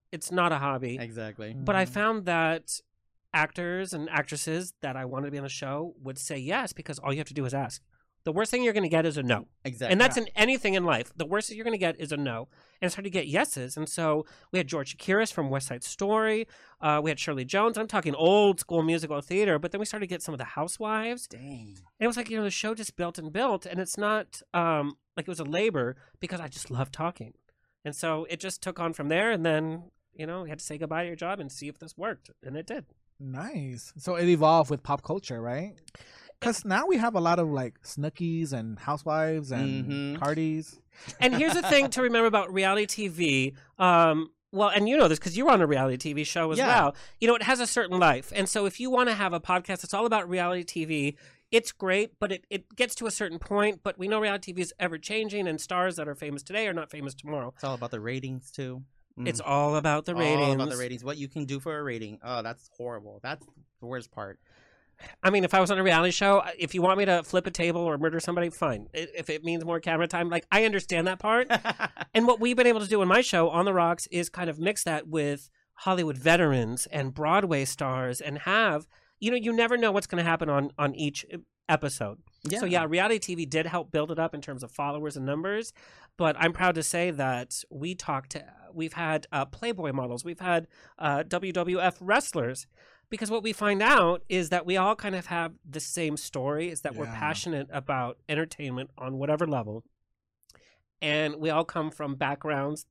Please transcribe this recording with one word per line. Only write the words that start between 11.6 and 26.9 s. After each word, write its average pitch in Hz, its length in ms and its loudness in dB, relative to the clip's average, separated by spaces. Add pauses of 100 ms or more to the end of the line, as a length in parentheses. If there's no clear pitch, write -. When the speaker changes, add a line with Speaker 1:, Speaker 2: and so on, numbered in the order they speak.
Speaker 1:
gonna 226 140 -2
get 170 220 -2
is 151 100 -8
a 151 60 -4
no. 127 320 -6 (320)
And 185 60 0
I - 20 2
started 196 160 -8
to 190 140 -4
get 151 100 -2
yeses. 139 480 -2
And 151 120 -6
so 156 380 0 (240)
we 185 80 -2
had 160 80 0
George 139 320 -6
Chakiris 208 340 2
from 143 160 -2
West 135 200 -2
Side 123 160 -8
Story. 220 640 0 (320)
Uh, 151 220 2
we 156 80 0
had 156 100 -2
Shirley 135 240 -4
Jones. 208 340 2
I'm 220 80 -2
talking 190 300 -2
old 190 420 8
school 170 240 2
musical 160 380 0
theater. 180 400 2
But 170 100 -4
then 196 80 -4
we 208 80 -4
started 208 220 -6
to 180 40 -8
get 175 100 -6
some 160 120 -6
of 127 40 -6
the 127 60 -8
housewives. 220 840 -4
Speaker 2:
Dang. 233 500 -16
Speaker 1:
And - 260 -6
it - 40 4
was 233 80 -2
like, 233 120 -6
you 226 80 -4
know, 220 60 0
the 202 80 -2
show 214 240 -4
just 220 220 -10
built 170 200 -4
and 156 160 -10
built. 214 320 0
And 180 140 -6
it's 185 180 -4
not, 208 460 -2 (100)
um, 156 440 2 (200)
like, 165 120 -6
it - 20 -4
was 165 100 -8
a 156 40 -6
labor 151 500 0 (240)
because 175 220 -8
I 156 80 -10
just - 200 -14
love 131 220 -2